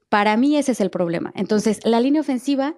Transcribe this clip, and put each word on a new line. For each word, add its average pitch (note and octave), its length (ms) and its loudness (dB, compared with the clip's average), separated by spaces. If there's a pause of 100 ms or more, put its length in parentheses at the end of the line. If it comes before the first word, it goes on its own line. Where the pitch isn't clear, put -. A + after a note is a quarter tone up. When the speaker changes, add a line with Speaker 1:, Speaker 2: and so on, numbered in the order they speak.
Speaker 1:
para G#3+ 280 2
mí C#4+ 220 2
ese C#4 140 0
es - 80 -2
el F#3+ 100 0
problema. E3+ 460 -4
Entonces, G#3 420 0
Speaker 2:
Ujú. G#3+ 120 -2
Speaker 1:
la A#3 100 2
línea C#4+ 220 2
ofensiva, C#4 560 -2